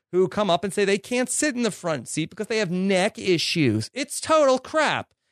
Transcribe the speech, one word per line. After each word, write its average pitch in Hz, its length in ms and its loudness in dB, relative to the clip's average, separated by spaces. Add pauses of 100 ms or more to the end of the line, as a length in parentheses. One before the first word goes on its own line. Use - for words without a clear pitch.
(120)
who 180 160 4
come 202 220 -2
up 175 140 2
and 196 100 -4
say 202 120 0
they 196 120 2
can't 247 320 -2
sit 294 260 -2
in 240 80 -2
the 214 80 0
front 165 360 -6
seat 156 220 -4
because 208 180 -10
they 220 100 -2
have 202 140 -2
neck 185 480 0
issues. 160 720 0
It's 277 280 -6
total 285 380 4
crap. 247 540 -2 (180)